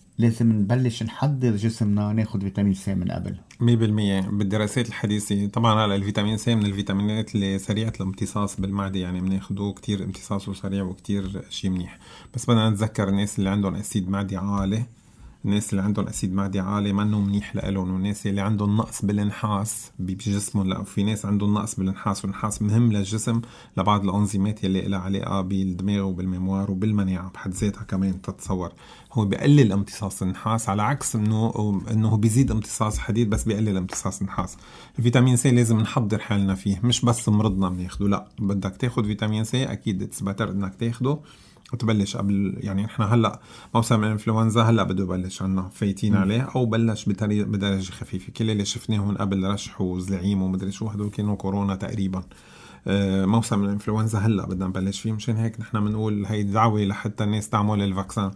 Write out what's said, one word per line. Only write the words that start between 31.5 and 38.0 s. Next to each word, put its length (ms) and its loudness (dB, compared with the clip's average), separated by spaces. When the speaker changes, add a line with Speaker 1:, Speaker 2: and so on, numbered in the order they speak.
Speaker 2:
إنه 260 4
بيزيد 340 4
امتصاص 480 -2
حديد 320 0
بس 140 0
بيقلل 320 0
امتصاص 440 -4
النحاس. 360 -4
الفيتامين 380 6
سي 140 4
لازم 300 4
نحضر 380 0
حالنا 360 2
فيه، 300 -2
مش 200 2
بس 240 2
مرضنا 400 2
بناخده، 400 -4